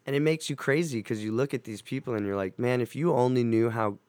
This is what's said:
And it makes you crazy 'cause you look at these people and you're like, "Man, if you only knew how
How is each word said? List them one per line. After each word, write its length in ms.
And 100
it 60
makes 280
you 80
crazy 460
'cause 160
you 120
look 220
at 120
these 180
people 320
and 100
you're 100
like, 240
"Man, 220
if 160
you 160
only 320
knew 240
how 400